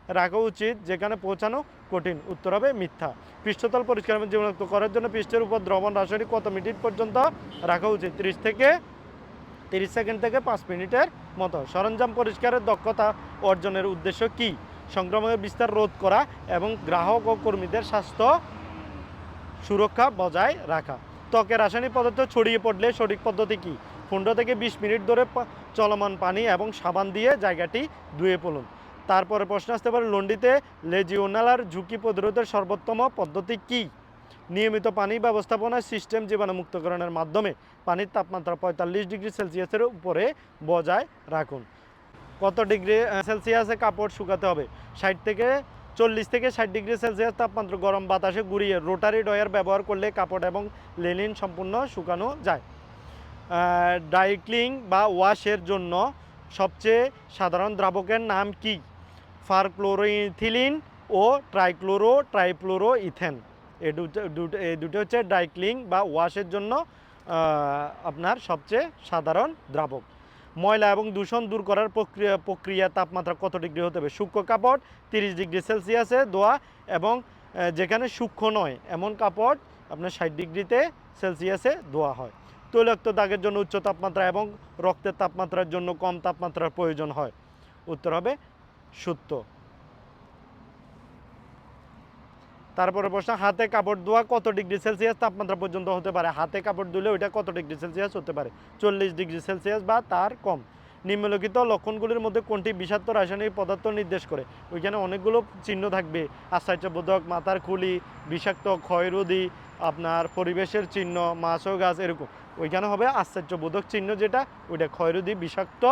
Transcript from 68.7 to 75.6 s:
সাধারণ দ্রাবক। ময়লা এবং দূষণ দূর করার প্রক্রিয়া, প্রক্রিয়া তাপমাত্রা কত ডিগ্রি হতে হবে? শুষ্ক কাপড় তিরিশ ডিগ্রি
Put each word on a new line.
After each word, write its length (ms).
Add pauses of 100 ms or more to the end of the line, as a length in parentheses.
সাধারণ 440 (180)
দ্রাবক। 300 (560)
ময়লা 340
এবং 200
দূষণ 360
দূর 160
করার 260
প্রক্রিয়া, 480
প্রক্রিয়া 520
তাপমাত্রা 520
কত 160
ডিগ্রি 240
হতে 180
হবে? 100
শুষ্ক 340
কাপড় 360 (320)
তিরিশ 240
ডিগ্রি 260